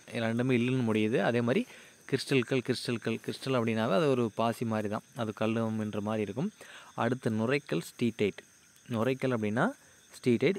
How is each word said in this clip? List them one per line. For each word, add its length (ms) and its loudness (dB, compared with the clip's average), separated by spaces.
ரெண்டுமே 460 0
இல்லுன்னு 240 2
முடியுது. 260 2
அதே 220 2
மாதிரி 260 2
கிறிஸ்டல் 300 0
கல், 260 0
கிறிஸ்டல் 320 -2
கல், 280 -4
கிறிஸ்டல் 280 -4
அப்படின்னாவே 400 2
அது 140 4
ஒரு 260 2
பாசி 300 0
மாதிரி 240 -2
தான், 140 -6
அது 240 -4
கல்லுன்ற 600 -2
மாதிரி 220 -2
இருக்கும். 280 -4
அடுத்து 360 0
நுரைக்கல், 500 0
ஸ்டீட்டைட். 600 -2
நுரைக்கல் 480 0
அப்படின்னா 320 0
ஸ்டீட்டைட். 460 0